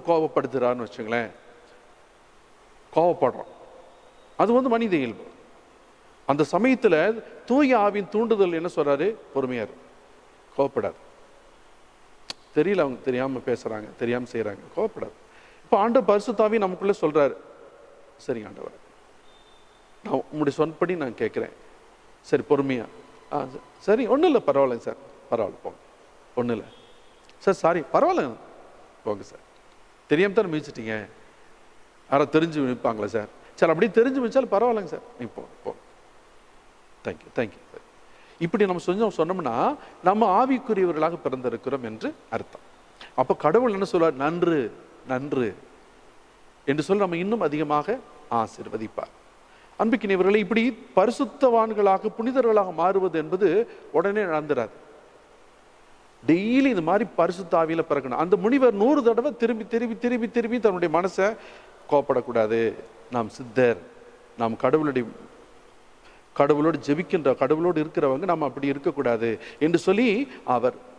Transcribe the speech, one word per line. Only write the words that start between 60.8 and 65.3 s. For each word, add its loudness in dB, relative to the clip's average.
மனசை, 0
"கோபப்படக்கூடாது, 2
நாம் -2
சித்தர், 0
நாம் -2
கடவுளுடைய, 2